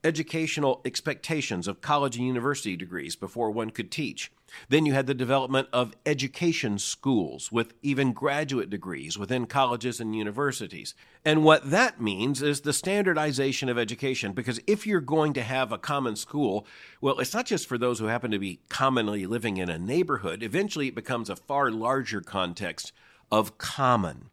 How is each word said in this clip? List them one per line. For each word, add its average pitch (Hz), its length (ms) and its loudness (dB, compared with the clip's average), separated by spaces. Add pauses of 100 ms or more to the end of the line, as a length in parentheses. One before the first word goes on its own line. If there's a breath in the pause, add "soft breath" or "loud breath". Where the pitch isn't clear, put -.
educational 151 800 0
expectations 131 800 -4
of 95 140 -6
college 143 340 0
and 123 100 -2
university 123 520 -2
degrees 85 380 -8
before 110 340 -4
one 110 220 -4
could 101 200 -8
teach. - 400 -6 (380 loud breath)
Then 156 160 6
you 139 80 4
had 135 140 2
the 135 80 0
development 131 580 2
of 123 220 0 (100)
education 139 720 0
schools 101 760 0
with 113 300 0
even 139 320 2
graduate 139 560 -2
degrees 85 480 -8
within 113 300 -2
colleges 123 520 0
and 110 160 -4
universities. 107 760 -4 (320 soft breath)
And 156 180 6
what 143 280 8
that 226 280 4
means 117 440 0
is 147 180 0
the 147 100 -2
standardization 151 960 0
of 120 120 2
education, 117 540 -2
because 117 340 -4
if 208 180 2
you're 196 160 2
going 151 320 2
to 127 100 -2
have 127 280 0
a 110 80 -2
common 131 360 -2
school, 104 520 -2 (340 loud breath)
well, 139 180 2
it's 127 140 -2
not 240 140 -2
just - 200 -2
for 123 120 -4
those 123 200 2
who 110 60 -2
happen 117 260 0
to 101 80 0
be 95 300 -4
commonly 110 560 2
living 107 320 -2
in 90 120 -2
a 80 100 -4
neighborhood. 110 640 0
Eventually, 143 460 -2
it - 60 -10
becomes 117 360 -4
a 92 40 -4
far 139 360 0
larger 113 500 -2
context 87 720 -4 (380 soft breath)
of 107 260 2
common. 104 760 0